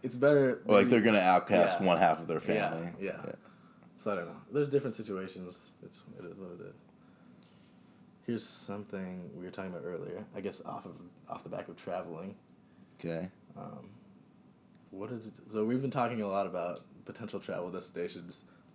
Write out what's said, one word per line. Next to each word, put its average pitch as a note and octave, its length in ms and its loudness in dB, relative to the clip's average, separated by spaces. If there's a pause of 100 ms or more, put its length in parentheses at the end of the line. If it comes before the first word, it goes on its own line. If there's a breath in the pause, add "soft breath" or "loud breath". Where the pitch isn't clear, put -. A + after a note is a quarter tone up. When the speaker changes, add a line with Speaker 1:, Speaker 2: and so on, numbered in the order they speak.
Speaker 1:
it's B2+ 140 -4
better C#3 500 6
Speaker 2:
Or, G#2+ 100 8
like, A2+ 100 8
Speaker 1:
maybe B2 40 4
Speaker 2:
they're A#2+ 100 8
gonna G#2+ 180 8
outcast F2+ 600 6
Speaker 1:
Yeah. F#2+ 60 2
Speaker 2:
one F2 120 6
half E2 220 6
of E2 80 -10
their E2 100 0
Speaker 1:
Yeah, G2 320 0
Speaker 2:
family. E2 300 -6
Speaker 1:
yeah. G2 260 -6
Speaker 2:
Yeah. - 60 -8 (640 soft breath)
Speaker 1:
So G#2 140 -2
I G2 40 0
don't E2+ 100 -4
know. F2 140 -14 (120)
There's C#3+ 160 2
different C3+ 280 0
situations. F#2+ 760 -10 (120)
It's, - 200 -20 (160)
it - 60 -14
is E2 120 -14
what F#2 160 -14
it F2 80 -16
is. G2 140 -16 (1500 soft breath)
Here's A2+ 180 -4
something F#2 920 -10
we F2 80 -12
were F2+ 60 -10
talking F#2+ 200 -10
about E2 140 -10
earlier, F2+ 400 -8 (100)
I G2+ 60 -10
guess F#2+ 240 -8
off - 220 -10
of, F2 60 -14 (360)
off - 140 -10
the - 80 -14
back - 180 -8
of E2 80 -14
traveling. F2+ 600 -8 (600 soft breath)
Speaker 2:
Okay. E2+ 320 -6 (260)
Speaker 1:
Um, - 340 -14 (1000)
what G2+ 220 -10
is G#2+ 160 -10
it? - 60 -16 (180)
So G#2+ 120 2
we've B2 180 2
been C3+ 80 -2
talking A#2+ 320 0
a G2+ 60 -2
lot G2 180 0
about F2 340 -4 (240)
potential G#2 340 -10
travel F#2 320 -6
destinations F2 720 -8 (320 soft breath)